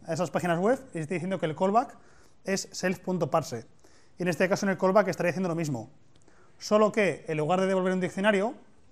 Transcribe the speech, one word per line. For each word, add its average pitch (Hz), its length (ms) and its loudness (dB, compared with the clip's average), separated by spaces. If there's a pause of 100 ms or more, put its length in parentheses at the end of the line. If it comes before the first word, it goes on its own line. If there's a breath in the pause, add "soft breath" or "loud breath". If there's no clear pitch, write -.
a 165 80 -4
esas 170 160 -2
páginas 170 280 0
web", 240 220 2 (140)
y 165 40 -6
estoy 160 180 -4
diciendo 185 220 -4
que 170 80 -2
el 156 80 -4
callback 196 420 0 (460 soft breath)
es - 300 -4
self.parse. 170 920 -2 (520 soft breath)
Y 185 40 -6
en 175 60 0
este 180 200 2
caso 202 160 0
en 196 60 2
el 180 80 -2
callback 190 300 4
estaría 175 220 0
haciendo 185 180 -2
lo 165 60 -2
mismo. 147 360 -4 (680 soft breath)
Solo 214 320 4
que 185 380 0
en 156 80 -2
lugar 160 240 2
de 190 60 2
devolver 185 260 0
un 185 80 0
diccionario, 202 540 0 (380)